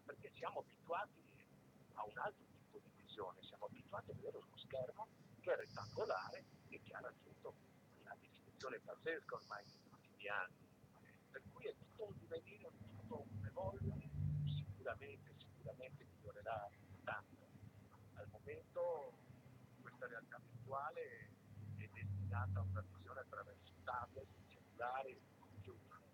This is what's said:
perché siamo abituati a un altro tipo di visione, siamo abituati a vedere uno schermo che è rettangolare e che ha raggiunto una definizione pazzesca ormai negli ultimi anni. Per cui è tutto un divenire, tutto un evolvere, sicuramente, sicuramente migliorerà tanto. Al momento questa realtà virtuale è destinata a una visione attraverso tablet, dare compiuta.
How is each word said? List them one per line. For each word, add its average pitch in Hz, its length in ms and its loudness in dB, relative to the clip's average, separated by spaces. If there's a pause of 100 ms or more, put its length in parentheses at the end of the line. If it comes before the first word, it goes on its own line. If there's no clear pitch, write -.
perché - 300 -6
siamo - 260 2
abituati - 640 0 (680)
a 107 120 2
un 104 120 -2
altro 151 340 4
tipo - 280 -10
di - 120 -16 (100)
visione, 92 420 0
siamo - 220 -4
abituati - 460 -2
a - 40 0
vedere - 220 -2
uno - 200 -10
schermo 131 500 0 (320)
che 180 140 10
è - 20 12
rettangolare - 880 4 (240)
e - 120 -8
che 110 120 -10
ha 104 60 0
raggiunto - 560 -6 (460)
una - 180 -6
definizione - 600 -4
pazzesca 151 560 2
ormai 104 300 -2
negli - 260 -16
ultimi - 360 -6
anni. 98 400 4 (640)
Per - 100 -6 (120)
cui 254 120 -6
è - 100 2
tutto - 300 -4
un 202 120 -4
divenire, 196 600 -4
tutto - 440 -2
un - 240 0
evolvere, - 640 4 (360)
sicuramente, - 920 2
sicuramente - 680 -6
migliorerà 104 640 0 (340)
tanto. - 400 -2 (680)
Al - 160 -6
momento 156 880 2 (640)
questa - 260 -4
realtà 117 320 -4
virtuale 131 920 0 (460)
è 104 100 -2
destinata - 720 4
a 95 40 6
una 95 180 6
visione - 380 -4
attraverso - 540 -6 (100)
tablet, 123 440 2 (480)
dare 127 420 2 (220)
compiuta. - 600 -10 (140)